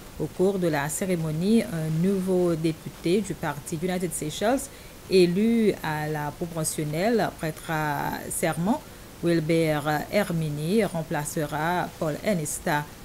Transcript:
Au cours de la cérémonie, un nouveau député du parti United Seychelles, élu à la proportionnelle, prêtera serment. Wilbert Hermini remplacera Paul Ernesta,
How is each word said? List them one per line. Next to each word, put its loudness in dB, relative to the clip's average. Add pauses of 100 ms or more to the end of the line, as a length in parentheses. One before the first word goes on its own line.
(200)
Au -2
cours 2
de 2
la 0
cérémonie, 2
un -4 (140)
nouveau 4
député 0
du -4
parti -6
United -2
Seychelles, 0 (500)
élu 6
à -2
la -2
proportionnelle, 0 (120)
prêtera -2 (180)
serment. 0 (400)
Wilbert 2 (100)
Hermini 0
remplacera -2
Paul -2
Ernesta, 0 (200)